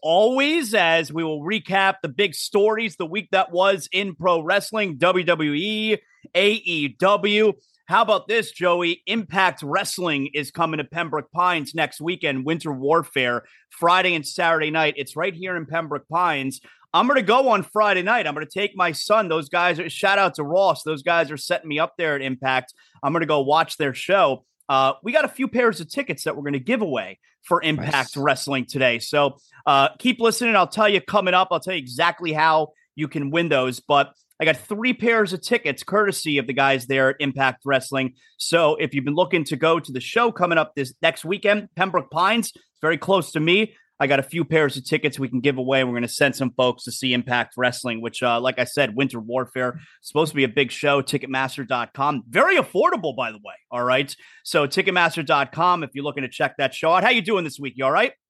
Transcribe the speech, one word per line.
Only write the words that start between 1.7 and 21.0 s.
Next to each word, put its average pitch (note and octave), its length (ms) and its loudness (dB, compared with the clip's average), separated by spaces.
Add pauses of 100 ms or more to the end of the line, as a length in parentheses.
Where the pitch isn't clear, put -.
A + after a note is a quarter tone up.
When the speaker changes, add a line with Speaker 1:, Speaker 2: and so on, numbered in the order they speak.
Speaker 1:
the E3 60 -6
big D3+ 260 -2
stories G#3+ 600 0
the F3 100 -6
week F3 240 -8
that F#3 220 0
was F#3 400 2
in F#3 240 -4
pro E3+ 240 2
wrestling, F#3+ 580 -2
W F3+ 260 2
W D#3 300 0
E, G#3+ 420 -2 (380)
A G3 160 4
E F3 380 -2 (100)
W. G#3 540 2 (340)
How G3 160 4
about G#3 240 0
this, A3 240 -2
Joey? F3 560 0
Impact F#3+ 560 -2
Wrestling D3+ 720 -4
is D3 160 -6
coming D#3+ 280 -2
to D3 60 -4
Pembroke D#3 460 -6
Pines E3 460 -2
next D#3 240 -4
weekend, D3 440 -4
Winter D#3 280 -4
Warfare, C3 720 0 (260)
Friday F3+ 460 2
and D3 100 -6
Saturday D#3+ 460 0
night. D#3 240 0
It's C#3 180 -10
right F#3 180 -4
here F3+ 240 -8
in E3 80 -6
Pembroke D3 440 -6
Pines. D3+ 520 -2 (320)
I'm G#3 160 4
gonna C4+ 140 4
go A#3+ 260 4
on G3+ 160 2
Friday G#3 380 2
night. G#3 240 0
I'm D3 80 -4
gonna D#3 120 -8
take G3 300 -6
my F3 160 0
son. G#3 360 0
Those D#3 200 -2
guys F3 320 0
are, E3+ 80 -6
shout G3 300 2
out F#3+ 160 2
to D3+ 100 -6
Ross. E3+ 400 2
Those D#3 180 -4